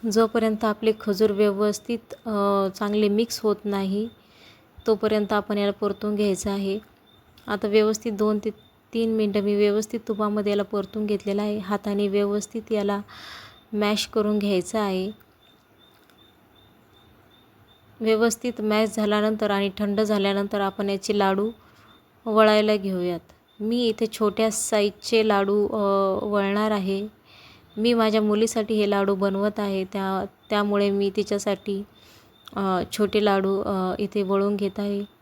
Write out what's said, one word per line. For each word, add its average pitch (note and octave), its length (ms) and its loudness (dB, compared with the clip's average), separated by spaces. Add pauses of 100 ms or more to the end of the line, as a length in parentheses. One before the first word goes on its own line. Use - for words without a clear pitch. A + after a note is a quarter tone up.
(120)
जोपर्यंत A3 540 2
आपले A3 340 0
खजूर G#3 320 2
व्यवस्थित, G#3 680 0 (120)
अ, G3+ 640 0
चांगले G#3 340 0
मिक्स A3 300 0
होत G#3 240 0
नाही G3+ 460 -2 (800)
तोपर्यंत G#3+ 460 0
आपण G#3 240 -2
याला G3+ 140 0
परतून G#3 440 -4
घ्यायचं G3+ 360 0
आहे. G3 280 -4 (680)
आता G#3 200 -4
व्यवस्थित G#3+ 440 2
दोन G#3 280 0
ते G#3+ 100 -4 (440)
तीन A3+ 220 0
मिनटं G#3 260 0
मी G#3 140 0
व्यवस्थित G#3 520 0
तुपामध्ये G#3 440 -2
याला G3+ 120 0
परतून G3+ 420 -4
घेतलेलं G3+ 360 -2
आहे. G#3 160 -2
हाताने G3+ 500 -2
व्यवस्थित G3+ 640 -2
याला G3+ 300 0 (720)
मॅश G#3 320 0
करून G#3 340 0
घ्यायचं G3+ 400 0
आहे. F#3+ 320 -2 (3000)
व्यवस्थित A3+ 600 0
मॅश G#3+ 340 2
झाल्यानंतर G#3+ 560 0
आणि G3 260 0
थंड G#3 240 0
झाल्यानंतर G3+ 600 0
आपण G3 280 -2
याचे G3+ 300 -2
लाडू G3 320 2 (720)
वळायला G#3+ 500 6
घेऊयात. F3+ 440 -2 (400)
मी A#3 280 0
इथे A3 180 0
छोट्या A3 460 0
साईजचे G#3+ 760 0
लाडू, G3+ 400 2
अ, A3 120 -2 (460)
वळणार G#3 460 0
आहे. G3 460 -2 (600)
मी A#3 160 4
माझ्या A3 280 4
मुलीसाठी G#3+ 520 0
हे G#3 160 2
लाडू G3 260 2
बनवत G3 440 -2
आहे, G3 240 -2
त्या, F#3+ 420 -4 (240)
त्यामुळे G3+ 400 2
मी G3 260 0
तिच्यासाठी, G3+ 680 -2 (720)
अ, F#3+ 260 0 (100)
छोटे G#3 340 0
लाडू, G3 400 2
अ, F#3 340 -2
इथे G3+ 240 -2
वळून G3 320 0
घेत G3 240 -4
आहे. G3+ 240 -4 (180)